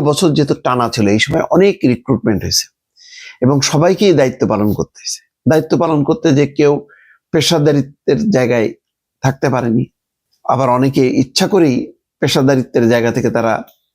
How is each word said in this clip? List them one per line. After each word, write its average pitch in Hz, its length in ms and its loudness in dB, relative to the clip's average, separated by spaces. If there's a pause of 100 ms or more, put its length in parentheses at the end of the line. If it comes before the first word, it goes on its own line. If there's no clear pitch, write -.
বছর 160 260 0
যেহেতু 143 200 0 (100)
টানা 123 280 0
ছিল, 110 120 0 (100)
এই 113 100 0
সময় 156 180 -2 (120)
অনেক 190 200 4 (160)
রিক্রুটমেন্ট 110 540 -2
হয়েছে - 200 -4 (760)
এবং 131 140 2 (160)
সবাইকেই 180 480 2
দায়িত্ব 131 220 0 (100)
পালন 104 220 0
করতে - 280 -8
হয়েছে। - 200 -12 (280)
দায়িত্ব 160 240 0 (100)
পালন 160 200 0
করতে 156 240 -2 (100)
যে 143 80 2 (120)
কেউ 147 160 4 (580)
পেশাদারিত্বের 147 880 0 (160)
জায়গায় 120 320 0 (560)
থাকতে 135 260 -2
পারেনি, 120 340 -2 (640)
আবার 131 240 0
অনেকে 135 340 0 (180)
ইচ্ছা - 260 -2
করেই 175 300 2 (440)
পেশাদারিত্বের 131 680 0
জায়গা 117 220 2
থেকে 120 180 -2
তারা 113 240 -2 (420)